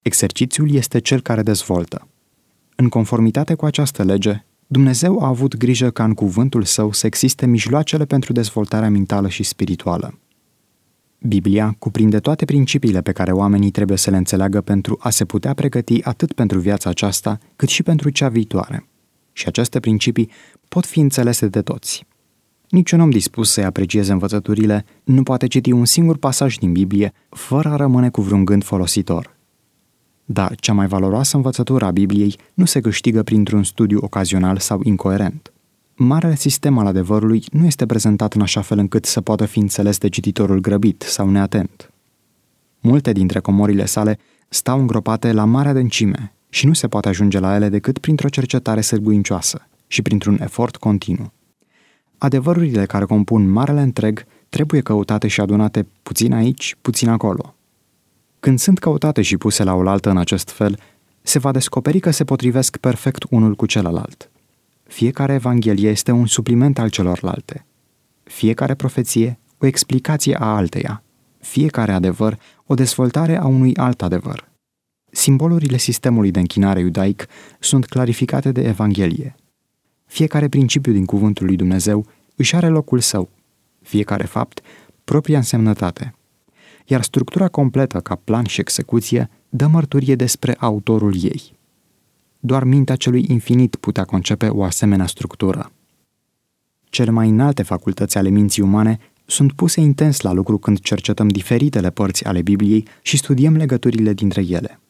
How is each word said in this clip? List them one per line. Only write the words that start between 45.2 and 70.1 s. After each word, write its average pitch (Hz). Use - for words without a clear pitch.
la 107
mare 135
adâncime 113
și -
nu 156
se 135
poate 107
ajunge 98
la 95
ele 104
decât 104
printr-o 147
cercetare 123
sârguincioasă 104
și -
printr-un 101
efort -
continuu. 104
Adevărurile 139
care 101
compun 104
marele 143
întreg 107
trebuie 151
căutate 107
și 104
adunate 104
puțin 123
aici, 117
puțin 117
acolo. 110
Când 131
sunt 190
căutate 151
și 92
puse 104
la 92
oaltă 95
în 95
acest 90
fel, 101
se -
va 135
descoperi 135
că 175
se 151
potrivesc 131
perfect -
unul 110
cu 113
celălalt. 90
Fiecare 139
evanghelie 113
este 107
un 120
supliment 120
al 113
celorlalte. -
Fiecare 131
profeție, 123
o -
explicație 135